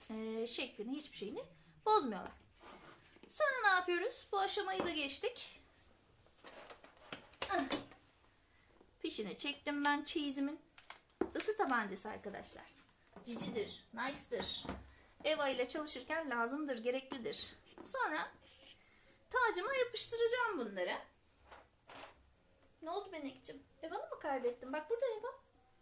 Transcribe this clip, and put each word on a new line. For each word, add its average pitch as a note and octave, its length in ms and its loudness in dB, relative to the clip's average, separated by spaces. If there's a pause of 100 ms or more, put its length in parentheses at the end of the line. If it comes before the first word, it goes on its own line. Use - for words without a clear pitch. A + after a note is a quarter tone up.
e, A3 380 -2
şeklini, B3 480 -4
hiçbir - 220 -8
şeyini C#4 260 -6 (420)
bozmuyorlar. C#4 460 4 (960)
Sonra C5+ 360 2
ne G#4 60 8
yapıyoruz? F#4 640 4
Bu G4+ 80 2
aşamayı F#4+ 460 2
da F4 40 2
geçtik. D#4 720 -2 (1900)
Ah. F4 140 6 (1400)
Fişini A3+ 380 -2
çektim C#4+ 480 0
ben D4 180 6
çeyizimin. C#4+ 560 0 (760)
Isı G#4 220 2
tabancası A3+ 520 2
arkadaşlar. - 560 -10 (600)
Cicidir, A3 580 -4 (100)
nice'dır. - 720 -2 (580)
Eva D4+ 240 4
ile B3+ 200 2
çalışırken D4+ 640 -2
lazımdır, B3+ 480 0
gereklidir. B3 760 -2 (280)
Sonra F#4 480 0 (1000)
tacıma A4 440 4
yapıştıracağım A#4 840 4
bunları. G3 360 0 (1900)
Ne D#4+ 80 -6
oldu G4 220 -2
Benekciğim? - 520 -8 (180)
Eva'nı F4 280 -4
mı - 120 -6
kaybettim? B3+ 520 0
Bak D4+ 160 -4
burada A#4 160 2
Eva. A4 220 -2 (540)